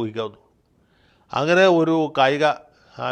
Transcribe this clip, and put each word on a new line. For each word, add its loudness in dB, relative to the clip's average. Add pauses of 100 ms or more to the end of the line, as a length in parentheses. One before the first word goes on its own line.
ഊഹിക്കാവുന്നു. -8 (960)
അങ്ങനെ 2 (160)
ഒരു 0 (220)
കായിക, 2 (580)
ആ, -6